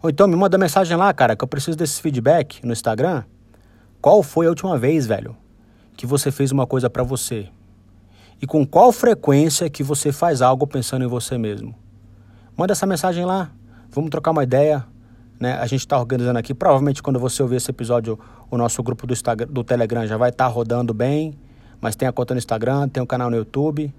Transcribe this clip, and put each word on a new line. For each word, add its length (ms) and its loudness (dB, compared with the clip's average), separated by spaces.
Ou 80 2
então 160 4
me 100 2
manda 220 2
mensagem 380 2
lá, 160 4
cara, 240 2
que 80 -4
eu 40 -8
preciso 280 -6
desse 240 -4
feedback 640 0
no 80 -4
Instagram. 520 -2
Qual 220 8
foi 240 0
a 20 6
última 300 -2
vez, 280 2
velho, 300 -6
que 120 -12
você 240 0
fez 200 -2
uma 160 0
coisa 220 -2
pra 140 -4
você? 480 -6
E 60 -8
com 200 2
qual 260 8
frequência 760 2
que 140 -8
você 280 -2
faz 300 0
algo 260 4
pensando 380 -4
em 40 -2
você 280 -4
mesmo? 380 -6
Manda 160 0
essa 140 0
mensagem 400 -2
lá, 260 -2
vamos 180 -4
trocar 220 -2
uma 120 2
ideia, 440 2
né? 140 -2
A 140 -4
gente 200 -4
tá 120 0
organizando 400 -2
aqui, 160 -6
provavelmente 480 2
quando 180 -2
você 220 -2
ouvir 140 0
esse 140 -4
episódio, 480 -2
o 60 -4
nosso 260 -2
grupo 240 -6
do 60 -4
Instagram, 380 -4
do 120 -4
Telegram 440 0
já 100 -4
vai 160 2
tá 140 0
rodando 480 -2
bem, 440 -2
mas 160 -4
tem 140 -2
a 40 -2
conta 200 -4
no 60 -2
Instagram, 500 -2
tem 140 -4
o 40 -4
canal 220 -4
no 80 -2
YouTube. 640 -4